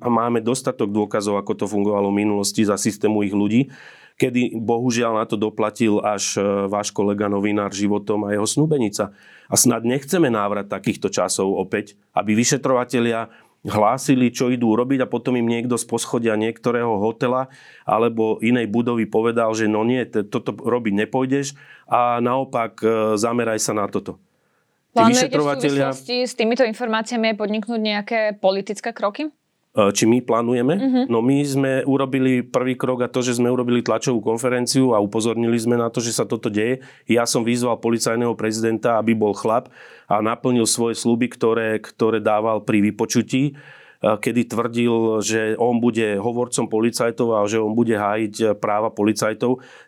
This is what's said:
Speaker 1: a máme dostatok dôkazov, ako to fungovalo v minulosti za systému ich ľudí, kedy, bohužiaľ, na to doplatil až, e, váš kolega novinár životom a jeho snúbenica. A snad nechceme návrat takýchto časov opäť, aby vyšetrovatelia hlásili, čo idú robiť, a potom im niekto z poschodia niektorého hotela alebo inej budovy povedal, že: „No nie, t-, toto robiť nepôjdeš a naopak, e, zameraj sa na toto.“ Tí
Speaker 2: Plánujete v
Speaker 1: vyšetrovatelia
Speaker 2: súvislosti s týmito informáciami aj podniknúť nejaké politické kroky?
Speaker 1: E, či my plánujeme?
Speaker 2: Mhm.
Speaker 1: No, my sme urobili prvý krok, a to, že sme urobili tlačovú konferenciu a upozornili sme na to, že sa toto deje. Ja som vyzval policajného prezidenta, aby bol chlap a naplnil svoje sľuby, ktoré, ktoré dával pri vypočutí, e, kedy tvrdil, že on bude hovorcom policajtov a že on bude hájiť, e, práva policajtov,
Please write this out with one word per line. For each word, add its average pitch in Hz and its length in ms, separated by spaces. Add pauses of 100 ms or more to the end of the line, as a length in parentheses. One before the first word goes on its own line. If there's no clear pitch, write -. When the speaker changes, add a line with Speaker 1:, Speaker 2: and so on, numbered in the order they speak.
Speaker 1:
a 123 80
máme 117 320
dostatok 120 480
dôkazov, 104 480
ako 101 160
to 101 160
fungovalo 101 400
v 101 160
minulosti 104 400
za 101 80
systému 107 480
ich 98 80
ľudí, 104 400 (480)
kedy, 123 400
bohužiaľ, 117 640
na - 80
to 110 80
doplatil 107 640
až, 104 320
e, 104 80 (240)
váš 104 240
kolega 101 400
novinár 101 400
životom 101 560
a 104 80
jeho 104 160
snúbenica. 135 640 (320)
A - 80
snad 117 320
nechceme 143 400
návrat 104 400
takýchto 101 400
časov 95 480
opäť, 98 400 (160)
aby 104 240
vyšetrovatelia 120 960 (320)
hlásili, 120 720
čo 127 160
idú 123 240
robiť, 127 300
a - 40
potom 123 300
im 117 80
niekto 117 320
z - 80
poschodia 113 480
niektorého 117 640
hotela 123 480 (400)
alebo 110 560
inej 117 300
budovy 117 340
povedal, 113 480
že: 110 160
„No 107 160
nie, 123 160
t-, 107 240
toto 113 300
robiť 110 500
nepôjdeš 139 480 (320)
a 120 320
naopak, 123 640
e, 110 40 (280)
zameraj 113 480
sa - 80
na 107 160
toto.“ 95 320 (720)
Tí - 80
Speaker 2:
Plánujete 240 240
v - 80
Speaker 1:
vyšetrovatelia 143 640
Speaker 2:
súvislosti 240 220 (100)
s - 80
týmito 233 320
informáciami 220 640
aj 214 80
podniknúť 214 400
nejaké 214 420 (220)
politické 196 480
kroky? 226 400 (400)
Speaker 1:
E, 104 240
či - 80
my 117 160
plánujeme? 120 560
Speaker 2:
Mhm. 254 320
Speaker 1:
No, 117 160
my 139 240
sme 135 400
urobili 131 560
prvý 127 320
krok, 123 320
a - 0
to, 123 160
že 120 160
sme 123 160
urobili 123 320
tlačovú 117 320
konferenciu 120 720
a 107 80
upozornili 113 640
sme 120 160
na 117 160
to, 123 80
že 117 80
sa 113 160
toto 113 240
deje. 113 320 (240)
Ja 117 160
som 117 240
vyzval 120 320
policajného 117 560
prezidenta, 110 640
aby 113 160
bol 107 160
chlap 113 400 (400)
a 104 80
naplnil 117 480
svoje 117 320
sľuby, 117 400
ktoré, 113 400
ktoré 110 400
dával 107 480
pri 107 160
vypočutí, 107 640
e, 139 60 (500)
kedy 113 480
tvrdil, 117 720
že 110 320
on 120 240
bude 113 400
hovorcom 120 480
policajtov 117 640
a 104 160
že 110 160
on 107 160
bude 113 160
hájiť, 104 480
e, - 20 (140)
práva 107 320
policajtov, 110 720 (260)